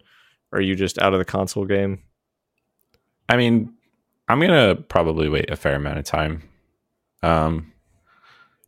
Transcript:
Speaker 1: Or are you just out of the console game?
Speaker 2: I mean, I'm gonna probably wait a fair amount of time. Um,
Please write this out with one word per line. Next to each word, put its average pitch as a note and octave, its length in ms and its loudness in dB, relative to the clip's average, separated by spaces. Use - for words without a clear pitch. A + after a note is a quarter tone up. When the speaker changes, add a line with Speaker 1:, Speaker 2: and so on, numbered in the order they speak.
Speaker 1:
Or G2+ 80 -2
are - 20 2
you F#2+ 140 0
just F#2 240 -4
out G2 120 2
of F#2+ 80 2
the F#2 60 -2
console F#2+ 400 -4
game? G2 380 -2
Speaker 2:
I B2 80 2
mean, A#2 380 2
I'm B2 100 2
gonna D3+ 360 4
probably D#2+ 520 0
wait D2+ 220 -2
a D2+ 80 -6
fair C#2+ 180 -2
amount C#2+ 220 -6
of - 80 -8
time. D#2 380 -4
Um, D#2+ 500 0